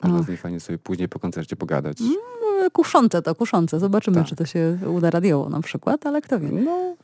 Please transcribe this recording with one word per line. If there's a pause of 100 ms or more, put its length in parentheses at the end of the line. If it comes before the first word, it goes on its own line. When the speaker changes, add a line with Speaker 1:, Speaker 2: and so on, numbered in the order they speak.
Speaker 1:
można
Speaker 2:
Ach.
Speaker 1:
z
nim
fajnie
sobie
później
po
koncercie
pogadać.
Speaker 2:
Mm,
kuszące
to,
kuszące.
Zobaczymy,
Speaker 1:
Tak.
Speaker 2:
czy
to
się
uda
radiowo
na
przykład,
ale
kto
wie.
Speaker 1:
No.